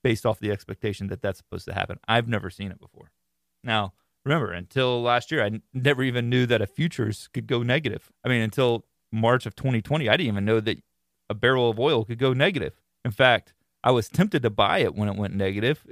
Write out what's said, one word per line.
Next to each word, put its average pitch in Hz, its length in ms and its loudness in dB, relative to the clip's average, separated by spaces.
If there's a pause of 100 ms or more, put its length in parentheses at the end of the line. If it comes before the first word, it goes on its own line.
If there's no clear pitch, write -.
based 113 220 0
off 107 120 0
the 104 120 -4
expectation 98 580 -6
that 98 140 -10
that's 98 160 -4
supposed - 260 -14
to 87 80 -12
happen. - 340 -6
I've 117 220 0
never 98 220 -4
seen 98 200 -12
it - 80 -18
before. - 320 -20 (540)
Now, 104 300 -2 (300)
remember, 135 280 0
until 123 500 -2
last 120 300 0
year, 143 100 0
I 104 40 2
n-, 107 160 -4 (100)
never 131 300 0
even 120 260 0
knew 127 160 4
that 117 160 2
a 101 60 -2
futures - 640 -4
could 113 140 -6
go 120 160 0
negative. 127 500 -2 (100)
I 123 60 -4
mean, 120 140 2
until 117 420 0 (260)
March 117 360 2
of 113 100 -12
twenty 123 260 0
twenty, 143 260 -2
I 113 80 4
didn't 156 120 0
even 101 160 -2
know 110 160 4
that 107 180 -4 (500)
a 107 60 -4
barrel 123 360 2
of 110 100 -2
oil 131 240 2
could 117 140 -8
go 131 140 2
negative. 139 420 0 (300)
In 120 60 -4
fact, 120 420 2 (300)
I 127 80 2
was 120 180 2
tempted 180 340 0
to 113 80 2
buy 104 280 2
it 110 160 0
when 104 160 -2
it 98 60 -6
went 98 180 -4
negative 101 580 -2